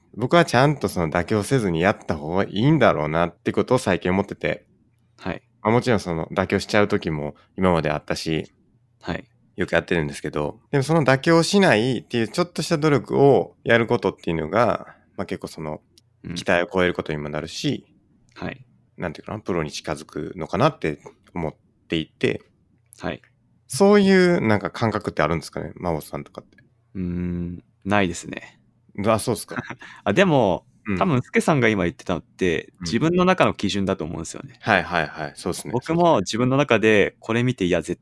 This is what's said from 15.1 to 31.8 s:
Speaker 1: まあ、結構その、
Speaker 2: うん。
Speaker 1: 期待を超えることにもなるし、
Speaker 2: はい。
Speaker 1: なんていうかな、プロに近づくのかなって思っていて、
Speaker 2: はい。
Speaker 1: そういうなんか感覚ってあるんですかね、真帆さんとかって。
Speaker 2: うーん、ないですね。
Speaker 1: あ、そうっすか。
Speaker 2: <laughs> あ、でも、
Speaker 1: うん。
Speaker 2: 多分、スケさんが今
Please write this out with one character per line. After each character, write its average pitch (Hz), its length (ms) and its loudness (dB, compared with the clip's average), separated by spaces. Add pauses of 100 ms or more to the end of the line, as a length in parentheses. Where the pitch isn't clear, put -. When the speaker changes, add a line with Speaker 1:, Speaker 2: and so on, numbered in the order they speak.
Speaker 1:
ま 98 60 -6
あ、 - 20 -8
結 92 140 -10
構 - 80 -12
そ - 140 -14
の、 78 200 -10 (420)
Speaker 2:
う 87 80 -12
ん。 85 40 -10
Speaker 1:
期 87 80 -10
待 87 200 2
を 87 80 -4
超 92 120 2
え 90 40 4
る 87 60 0
こ - 100 -6
と - 80 -6
に 76 60 -4
も 73 120 -8
な 76 100 -6
る 78 80 -10
し、 - 380 -6 (500)
Speaker 2:
は 87 140 -10
い。 - 160 -16 (320)
Speaker 1:
な 90 120 -6
ん - 40 -10
て - 80 -16
い - 20 -18
う - 40 -16
か - 60 -10
な、 107 60 -8
プ - 140 -6
ロ 82 100 0
に 73 80 -6
近 - 220 -8
づ 73 120 -12
く 80 300 -10
の 80 120 -8
か 87 100 -4
な 135 120 0
っ - 100 -14
て 76 200 -6 (340)
思 80 160 -6
っ - 60 -18 (320)
て 87 80 -4
い 78 120 -4
て、 - 340 -4 (580)
Speaker 2:
は 85 120 -8
い。 65 100 -12 (460)
Speaker 1:
そ 196 260 4
う 208 60 8
い 185 380 6
う - 40 0
な 110 160 2
ん - 20 0
か 95 120 -6
感 113 200 -2
覚 101 200 -4
っ - 20 -12
て - 80 -2
あ 76 60 4
る 82 80 0
ん 78 40 -2
で - 60 -14
す - 60 -16
か 78 100 -8
ね、 80 140 -10
真 90 160 -4
帆 76 100 -2
さ - 160 -12
ん 71 60 -10
と - 80 -20
か - 100 -16
っ - 40 -20
て。 - 120 -20 (380)
Speaker 2:
う 95 40 -10
ー - 20 -4
ん、 87 640 -6 (220)
な 101 160 2
い 92 60 2
で 82 80 -4
す - 120 -14
ね。 - 320 -14 (460)
Speaker 1:
あ、 110 140 4
そ 117 140 -2
う - 20 -2
っ - 20 -8
す - 100 -12
か。 - 140 -10 (180)
Speaker 2:
<laughs> - 240 -20
あ、 101 80 0
で 196 140 4
も、 120 400 2 (200)
Speaker 1:
う 101 100 -2
ん。 - 20 -4
Speaker 2:
多 92 80 2
分、 131 160 2
ス - 80 -12
ケ 226 100 0
さ 190 140 2
ん 139 60 2
が 113 100 4
今 101 140 2